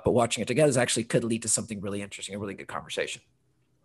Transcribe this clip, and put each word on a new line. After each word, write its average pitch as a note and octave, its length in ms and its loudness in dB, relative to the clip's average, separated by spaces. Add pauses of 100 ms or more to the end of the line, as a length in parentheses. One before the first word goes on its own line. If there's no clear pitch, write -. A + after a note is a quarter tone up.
but - 80 4
watching A#2 320 2
it - 40 -2
together D3 220 6
is C3 80 2
actually A#2+ 280 2
could B2 180 2
lead A2+ 180 0
to A2+ 80 -6
something G#2+ 320 -2
really G2+ 220 -6
interesting, G2 320 -10
a G#2 40 -8
really G2+ 140 -6
good E2 140 -14
conversation. - 560 -6 (600)